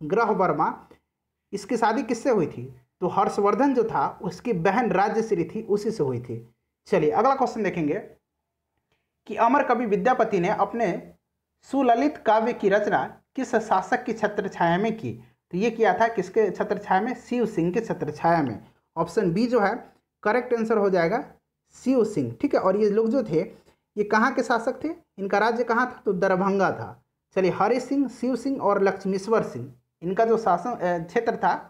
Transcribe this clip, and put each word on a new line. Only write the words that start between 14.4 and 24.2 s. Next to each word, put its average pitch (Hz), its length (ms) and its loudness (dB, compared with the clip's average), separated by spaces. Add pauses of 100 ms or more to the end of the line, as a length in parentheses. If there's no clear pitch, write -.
में 220 200 0
की? 120 160 -8 (380)
तो 175 60 -4
ये 226 140 0
किया 220 280 2
था 226 80 4
किसके 220 440 0
छत्रछाया 196 500 -2
में? 247 140 -4
शिव 240 300 -2
सिंह 180 260 0
के 226 100 0
छत्रछाया 165 600 0
में। 117 240 -4 (320)
ऑप्शन 170 360 0
बी 226 140 0
जो 233 120 2
है 202 160 2 (480)
करेक्ट 240 300 0
आंसर 226 240 0
हो 202 120 2
जाएगा 185 340 0 (520)
शिव 247 280 2
सिंह। 120 380 -4
ठीक - 140 0
है, 247 40 4
और 190 180 2
ये 214 120 4
लोग 220 200 2
जो 254 140 0
थे - 400 -4 (320)
ये 208 60 0
कहाँ 226 300 2